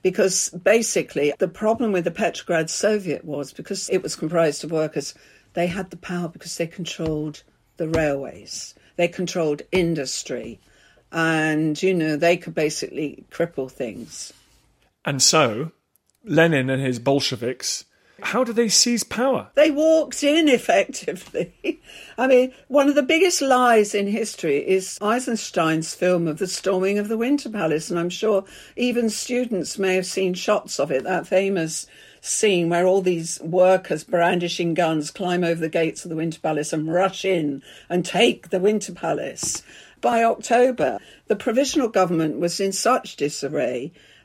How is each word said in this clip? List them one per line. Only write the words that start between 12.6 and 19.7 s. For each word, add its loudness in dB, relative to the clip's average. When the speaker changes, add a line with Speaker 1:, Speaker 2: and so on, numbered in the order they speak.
Speaker 1:
cripple -4
things. -12
Speaker 2:
And -2
so 2
Lenin 4
and 0
his -2
Bolsheviks, -2
how 0
do -2
they 2
seize 2
power? -2
Speaker 1:
They 6